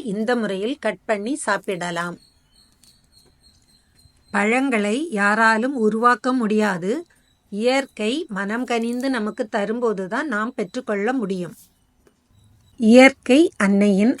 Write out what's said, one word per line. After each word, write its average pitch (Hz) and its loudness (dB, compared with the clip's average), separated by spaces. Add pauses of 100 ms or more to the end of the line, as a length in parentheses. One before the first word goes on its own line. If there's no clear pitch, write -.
இந்த 220 -2
முறையில் 214 -4
கட் 202 -6
பண்ணி 214 -2
சாப்பிடலாம். 175 -4 (2250)
பழங்களை 214 0 (160)
யாராலும் 220 2
உருவாக்க 240 2
முடியாது. 208 0 (600)
இயற்கை 220 -2 (180)
மனம் 208 -4
கனிந்து 240 -2
நமக்கு 214 -2
தரும்போது 214 -2
தான் 254 -4
நாம் 220 -4
பெற்றுக்கொள்ள 220 -4
முடியும். 185 -4 (1200)
இயற்கை 254 6 (180)
அன்னையின் 202 2